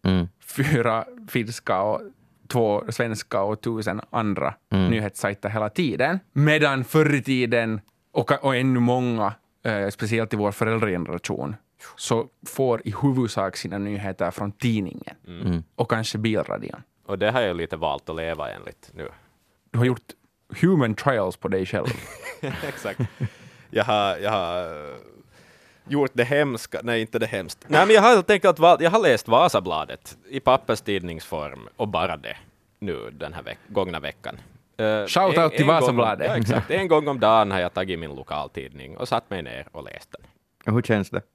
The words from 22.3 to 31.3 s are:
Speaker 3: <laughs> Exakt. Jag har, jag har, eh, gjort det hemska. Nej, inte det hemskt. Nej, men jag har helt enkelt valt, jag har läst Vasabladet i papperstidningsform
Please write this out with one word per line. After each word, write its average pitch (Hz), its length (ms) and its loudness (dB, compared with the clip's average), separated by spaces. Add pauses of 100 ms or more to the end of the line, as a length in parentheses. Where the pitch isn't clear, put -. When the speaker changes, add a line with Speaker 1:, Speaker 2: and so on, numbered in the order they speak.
Speaker 3:
<laughs> 156 260 -8
Exakt. 107 320 -8 (680)
Jag 107 140 0
har, 101 340 2
jag 101 140 -2
har, 90 320 -2
eh, 76 320 -12 (920)
gjort 139 260 0
det 120 100 2
hemska. 139 600 0
Nej, 117 180 0
inte 110 180 -4
det 113 60 0
hemskt. 98 420 -8
Nej, 156 180 6
men 220 100 6
jag 202 60 8
har 220 140 8
helt 190 140 4
enkelt 185 300 4
valt, 160 220 8
jag 165 100 6
har 220 100 4
läst 131 260 4
Vasabladet 95 880 2 (120)
i 135 100 -6
papperstidningsform 85 1400 -2